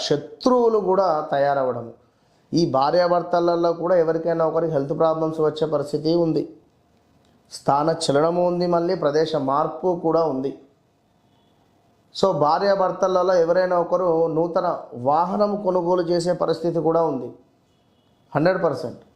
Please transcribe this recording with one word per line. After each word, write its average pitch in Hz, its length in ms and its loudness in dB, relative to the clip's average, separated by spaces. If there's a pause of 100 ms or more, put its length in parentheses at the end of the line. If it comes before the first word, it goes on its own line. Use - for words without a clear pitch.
శత్రువులు 226 720 2 (100)
కూడా 190 180 4 (240)
తయారవ్వడం. 135 540 0 (760)
ఈ - 20 2 (160)
భార్యాభర్తలలో 170 960 2 (100)
కూడా 180 220 2
ఎవరికైనా 165 480 0
ఒకరికి 160 240 0
హెల్త్ 139 260 -2
ప్రాబ్లమ్స్ 160 460 0
వచ్చే 151 260 -2
పరిస్థితి 147 400 -2 (120)
ఉంది. 156 180 0 (1120)
స్థాన 147 460 0
చలనము 165 380 2 (100)
ఉంది, 175 240 -2
మళ్ళీ 175 280 0
ప్రదేశ 156 280 0 (200)
మార్పు 160 380 -2 (160)
కూడా 160 180 2 (100)
ఉంది. 131 200 -6 (1700)
So 196 80 4 (160)
భార్యాభర్తలలో 185 880 0 (100)
ఎవరైనా 180 400 0
ఒకరు 175 240 -2 (280)
నూతన 175 320 -2 (420)
వాహనం 190 420 0 (140)
కొనుగోలు 180 460 0
చేసే 175 220 0 (100)
పరిస్థితి 165 440 -2
కూడా 165 220 2
ఉంది, 127 200 -6 (1080)
హండ్రెడ్ 175 280 2
పర్సెంట్. 123 380 -4 (140)